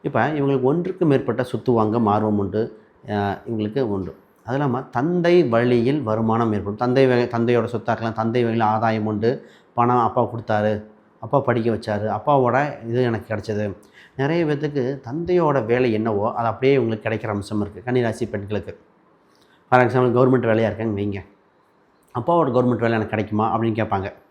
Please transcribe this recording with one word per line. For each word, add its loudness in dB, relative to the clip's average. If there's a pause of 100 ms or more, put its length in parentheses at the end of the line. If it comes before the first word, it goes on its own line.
இப்ப 0
இவங்களுக்கு 0
ஒன்றுக்கு 0
மேற்பட்ட 2
சொத்து -2
வாங்க 2
ஆர்வம் 2
உண்டு, -4 (260)
அஹ், -2 (120)
இவங்களுக்கு -4
உண்டு. -4 (280)
அது -4
இல்லாம -2
தந்தை 2
வழியில் 2
வருமானம் 0
ஏற்படும். -4
தந்தை 4
வகை, 4
தந்தையோட 0
சொத்தா -6
இருக்கலாம், -2
தந்தை 0
வழியில் 0
ஆதாயம் 0
உண்டு. -2 (240)
பணம் 2
அப்பா 2
கொடுத்தாரு, -2 (360)
அப்பா 0
படிக்க 0
வச்சாரு, -4
அப்பாவோட 0
இது 0
எனக்கு -2
கிடைச்சது. -4 (400)
நிறைய 0
பேத்துக்கு -4
தந்தையோட 0
வேலை 2
என்னவோ 0
அது -4
அப்படியே 2
இவங்களுக்கு -2
கிடைக்கிற -4
அம்சம் -4
இருக்கு -6
கன்னிராசி 0
பெண்களுக்கு. -8 (920)
For 6
example, 4
கவர்மெண்ட் 4
வேலையா 2
இருக்காங்க 0
வைங்க, -6 (960)
"அப்பாவோட 2
கவர்மெண்ட் 2
வேலை 2
எனக்கு 0
கிடைக்குமா?" -2
அப்படின்னு -2
கேட்பாங்க. -2 (180)